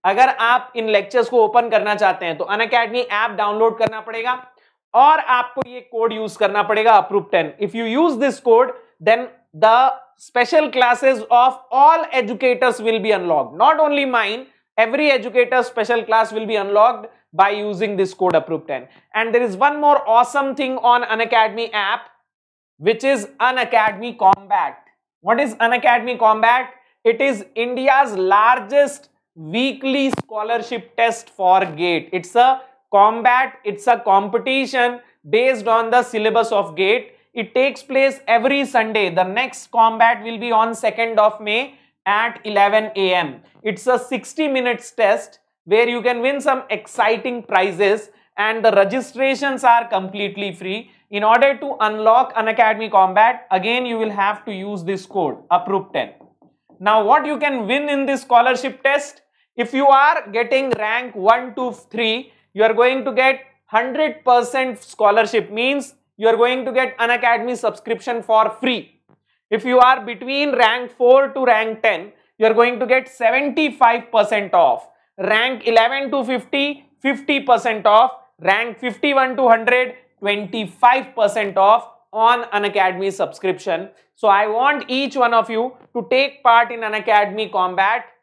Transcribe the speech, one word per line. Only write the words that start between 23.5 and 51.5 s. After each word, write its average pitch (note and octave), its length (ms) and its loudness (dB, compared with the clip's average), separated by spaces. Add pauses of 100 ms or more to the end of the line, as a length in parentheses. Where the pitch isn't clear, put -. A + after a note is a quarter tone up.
Combat। F#3+ 600 0 (440)
What A3 180 0
is B3+ 160 -4
Unacademy A#3+ 640 0
Combat? A3+ 500 2 (340)
It A#3 180 0
is A#3+ 240 -2 (100)
India's B3+ 600 0
largest A3 960 0 (260)
weekly C4 760 -4
scholarship A#3 840 -8
test A#3 340 -2
for F#3+ 360 2
gate। E3 480 -4
It's F3+ 220 -8
a C4 260 4 (300)
Combat, A3+ 720 2
it's G3+ 240 -6
a A#3+ 120 2
competition A#3+ 1000 0 (300)
based A#3 380 2
on A3+ 240 2
the A#3+ 120 4
syllabus A3 480 -2
of F3 240 -2
gate. G3+ 380 -2 (200)
It A3 200 -8
takes C4 300 -2
place C4+ 440 -2
every C4 380 0
Sunday. A3 480 -2
The F#3 100 0
next A3+ 480 -6
combat A3+ 520 2
will A3+ 140 -10
be A#3 140 -6
on A3+ 220 0
second A3 460 -2
of G#3+ 220 2
May A3+ 360 -6 (280)
at A3 400 -2
eleven G#3+ 500 2
A F#3+ 180 0
M. E3+ 280 -2 (220)
It's G#3+ 240 -6
a B3 120 0
sixty C4 480 -6
minutes B3 440 -4
test - 480 -2 (260)
where A3+ 240 2
you A#3+ 120 -4
can A#3+ 200 -2
win C#4 180 -2
some C4 300 -2
exciting A3+ 720 -4
prizes, G3 680 -2 (280)
and A3 260 -4
the A3 80 4
registrations C4 920 -2
are A#3 240 4
completely G3 640 -6
free. F#3+ 380 -10 (180)
In G3+ 140 -6
order B3 340 4